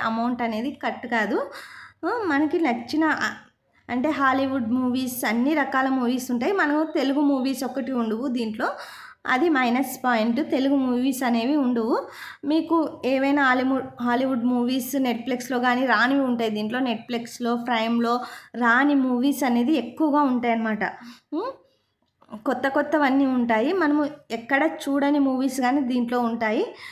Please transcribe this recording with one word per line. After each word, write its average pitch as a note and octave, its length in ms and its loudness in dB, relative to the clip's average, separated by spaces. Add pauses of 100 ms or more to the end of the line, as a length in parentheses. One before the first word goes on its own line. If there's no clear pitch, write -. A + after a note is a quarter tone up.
అమౌంట్ A#3 400 -2
అనేది A#3 360 -4
కట్ A#3 300 -6
కాదు. A#3 320 0 (600)
ఆ, E4+ 120 -2 (140)
మనకి D4+ 340 2
నచ్చిన, C#4 440 0 (180)
ఆ, G#3+ 80 -2 (600)
అంటే B3+ 220 0
హాలీవుడ్ C4+ 600 0
మూవీస్, B3+ 540 -2
అన్ని A#3+ 280 2
రకాల C4+ 360 0
మూవీస్ B3+ 400 0
ఉంటాయి. B3+ 240 0
మనము D4+ 280 2 (100)
తెలుగు C#4 320 0
మూవీస్ C4+ 400 0
ఒకటి C4 300 -6
ఉండవు A#3 360 -2
దీంట్లో, A#3 380 -2 (580)
అది B3+ 240 2
మైనస్ B3+ 500 2
పాయింట్. A#3 400 0 (100)
తెలుగు C#4 300 2
మూవీస్ B3+ 440 0
అనేవి A#3+ 340 2
ఉండవు. B3 380 2 (500)
మీకు D#4+ 320 2 (280)
ఏవైనా C4+ 380 2
హాలీవుడ్, C4 460 2 (120)
హాలీవుడ్ A#3+ 440 0
మూవీస్ B3 540 0
Netflix-లో B3 600 -2
కానీ B3 260 2
రానివి B3+ 400 2
ఉంటాయి. A#3 260 0
దీంట్లో G#3+ 280 -2
Netflix-లో, A#3 720 -4 (120)
Prime-లో A#3 500 0 (440)
రాని B3 380 4
మూవీస్ B3+ 480 2
అనేది A#3+ 320 2
ఎక్కువగా D4 480 2
ఉంటాయన్నమాట. A3+ 600 0 (480)
ఉమ్, G#4 200 -4 (920)
కొత్త B3+ 240 -2
కొత్తవన్నీ C#4+ 580 2
ఉంటాయి. A#3+ 460 2
మనము D4+ 300 2 (280)
ఎక్కడ C4+ 300 0 (180)
చూడని C#4+ 400 2
మూవీస్ C4 420 0
కానీ B3+ 240 2
దీంట్లో B3 360 0
ఉంటాయి. A3+ 420 0 (280)